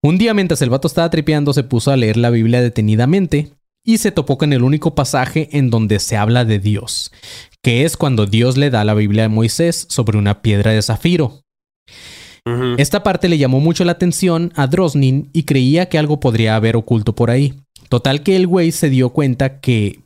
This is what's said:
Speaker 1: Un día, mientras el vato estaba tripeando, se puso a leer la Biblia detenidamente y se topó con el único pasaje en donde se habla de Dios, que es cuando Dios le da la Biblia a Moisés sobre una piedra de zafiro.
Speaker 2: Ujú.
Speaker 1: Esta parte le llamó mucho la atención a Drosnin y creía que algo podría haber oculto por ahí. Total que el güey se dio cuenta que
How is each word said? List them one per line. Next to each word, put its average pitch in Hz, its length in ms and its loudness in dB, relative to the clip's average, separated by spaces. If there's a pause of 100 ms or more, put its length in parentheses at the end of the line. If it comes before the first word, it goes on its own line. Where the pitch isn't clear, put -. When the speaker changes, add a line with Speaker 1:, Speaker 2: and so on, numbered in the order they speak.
Speaker 1:
Un 156 160 2
día, 220 160 2
mientras 185 280 0
el 123 80 0
vato 135 180 0
estaba 165 220 0
tripeando, 151 420 0
se 131 120 0
puso 120 260 -2
a 135 60 2
leer 113 200 2
la 120 140 2
Biblia 117 320 2
detenidamente 127 880 0 (340)
y 226 120 2
se 208 140 0
topó 139 260 -2
con 151 160 2
el 120 80 2
único 147 320 0
pasaje 139 580 -2
en 139 180 2
donde 110 280 0
se - 180 -4
habla 117 280 2
de 107 140 0
Dios, 101 520 -4 (520)
que 123 220 2
es 165 120 -2
cuando 117 300 0
Dios 117 320 0
le 143 120 2
da 107 140 0
la 107 100 0
Biblia 107 320 0
a - 40 0
Moisés 113 580 -2
sobre 110 300 -2
una 101 240 -2
piedra 107 300 2
de 107 100 0
zafiro. 156 580 -2 (1040)
Speaker 2:
Ujú. 120 300 -2
Speaker 1:
Esta 147 260 0
parte 190 280 0
le 165 80 0
llamó 131 220 2
mucho 165 240 0
la 175 80 2
atención 170 640 -2
a 143 100 0
Drosnin 143 680 0
y 165 120 -2
creía 143 440 0
que 165 100 -2
algo 151 220 -2
podría 110 360 0
haber 113 200 0
oculto 113 380 -2
por 117 160 0
ahí. 135 240 0 (340)
Total 139 340 -2
que 190 140 2
el 185 100 2
güey 170 260 2
se 156 180 0
dio 127 200 2
cuenta 135 500 -2
que 107 460 -2